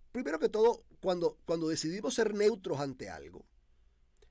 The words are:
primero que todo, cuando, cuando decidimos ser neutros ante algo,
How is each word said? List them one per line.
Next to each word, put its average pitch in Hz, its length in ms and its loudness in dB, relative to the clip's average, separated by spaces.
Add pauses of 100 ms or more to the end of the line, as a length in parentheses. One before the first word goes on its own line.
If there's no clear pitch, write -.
(120)
primero 277 260 -4
que 269 100 2
todo, 220 360 4 (160)
cuando, 180 440 0
cuando 165 240 0
decidimos 170 460 -2
ser 220 180 2
neutros 202 480 2
ante 127 300 -6
algo, 78 340 -14 (880)